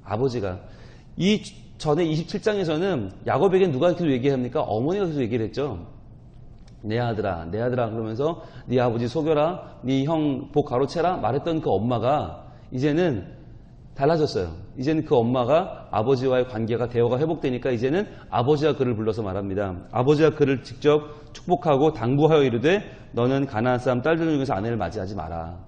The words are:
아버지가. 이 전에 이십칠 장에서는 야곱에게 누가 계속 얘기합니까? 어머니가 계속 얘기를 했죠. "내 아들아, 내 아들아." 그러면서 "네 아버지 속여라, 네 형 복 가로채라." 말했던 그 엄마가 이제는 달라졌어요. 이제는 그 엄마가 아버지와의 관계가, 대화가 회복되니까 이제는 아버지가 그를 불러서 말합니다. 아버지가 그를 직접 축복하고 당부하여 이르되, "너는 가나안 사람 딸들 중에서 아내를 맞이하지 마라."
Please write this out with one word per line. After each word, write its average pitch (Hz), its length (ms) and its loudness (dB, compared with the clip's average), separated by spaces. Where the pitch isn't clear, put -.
아버지가. 107 560 -2
이 196 240 2
전에 156 280 0
이십칠 160 360 -4
장에서는 170 680 0
야곱에게 175 460 4
누가 139 180 2
계속 175 220 0
얘기합니까? 131 500 0
어머니가 156 460 0
계속 147 140 -2
얘기를 110 240 0
했죠. 107 420 -6
"내 107 160 -2
아들아, 101 460 -2
내 87 140 -4
아들아." 123 300 0
그러면서 113 540 -4
"네 123 120 2
아버지 120 280 0
속여라, 156 760 0
네 135 220 0
형 151 460 0
복 143 140 2
가로채라." 160 520 0
말했던 147 440 -2
그 139 100 0
엄마가 113 800 0
이제는 143 540 2
달라졌어요. 139 540 2
이제는 156 280 0
그 156 100 4
엄마가 127 760 2
아버지와의 127 560 2
관계가, 113 420 -2
대화가 117 280 2
회복되니까 139 540 0
이제는 131 340 0
아버지가 143 460 2
그를 123 200 0
불러서 107 280 -2
말합니다. 98 680 -4
아버지가 147 400 4
그를 139 300 2
직접 - 720 0
축복하고 143 600 2
당부하여 143 500 4
이르되, 135 400 2
"너는 131 340 2
가나안 123 320 0
사람 123 240 0
딸들 160 200 2
중에서 139 300 0
아내를 113 240 -2
맞이하지 98 380 -4
마라." 82 420 -8